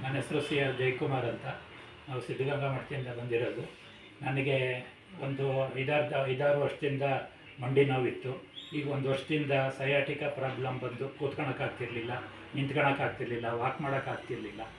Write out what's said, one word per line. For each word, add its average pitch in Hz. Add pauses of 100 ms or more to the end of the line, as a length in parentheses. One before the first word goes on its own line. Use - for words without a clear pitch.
ನನ್ನ 135
ಹೆಸರು 147
ಸಿ 143
ಆರ್ 131
ಜಯಕುಮಾರ್ 127
ಅಂತ. 107 (640)
ನಾವು 127
ಸಿದ್ಧಗಂಗಾ 135
ಮಠದಿಂದ 127
ಬಂದಿರೋದು. 120 (600)
ನನಗೆ 131 (360)
ಒಂದು 135
ಐದಾರು 147
ದ-, 135
ಐದಾರು 143
ವರ್ಷದಿಂದ 139 (600)
ಮಂಡಿ 131
ನೋವಿತ್ತು. 127 (300)
ಈಗ 143
ಒಂದು 135
ವರ್ಷದಿಂದ 139 (260)
ಸಯಾಟಿಕಾ 143
ಪ್ರಾಬ್ಲಮ್ 127
ಬಂದು 127
ಕೂತ್ಕೊಳ್ಳೋಕ್ಕಾಗ್ತಿರ್ಲಿಲ್ಲ, 123 (440)
ನಿಂತ್ಕೊಳ್ಳೋಕ್ಕಾಗ್ತಿರ್ಲಿಲ್ಲ, 135
ವಾಕ್ 120
ಮಾಡೋಕ್ಕಾಗ್ತಿರ್ಲಿಲ್ಲ. 123 (180)